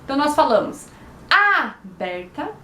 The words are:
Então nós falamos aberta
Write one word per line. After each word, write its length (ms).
Então 140
nós 180
falamos 520
aberta 1200